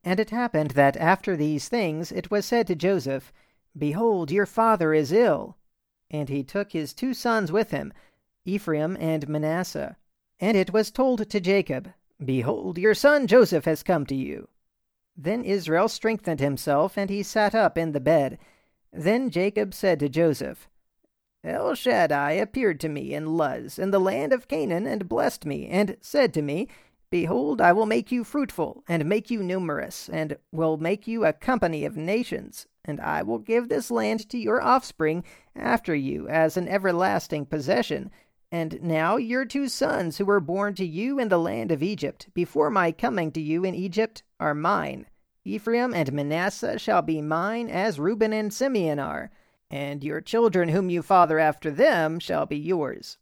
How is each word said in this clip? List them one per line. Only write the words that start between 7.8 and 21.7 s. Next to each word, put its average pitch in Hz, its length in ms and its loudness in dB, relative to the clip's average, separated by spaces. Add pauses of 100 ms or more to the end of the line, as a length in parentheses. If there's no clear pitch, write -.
Ephraim 175 560 -2
and 160 280 -2
Manasseh. 156 680 -4 (420)
And 208 180 2
it 190 160 2
was 214 200 2
told 247 360 0
to 208 120 0
Jacob, 175 480 0 (360)
"Behold, 135 540 -2
your 208 160 6
son 285 320 6
Joseph 185 380 6
has 160 180 0
come 165 240 0
to 135 80 -4
you." 135 320 -6 (680)
Then 180 260 -4
Israel 185 460 2
strengthened 208 500 -2
himself, 143 580 2
and 196 140 -4
he 202 140 -4
sat 208 280 2
up 202 240 4
in 165 140 -2
the 143 80 -2
bed. 139 400 2 (540)
Then 220 360 0
Jacob 196 460 -2
said 180 240 2
to 147 100 0
Joseph, 156 600 0 (720)
"El 160 320 -4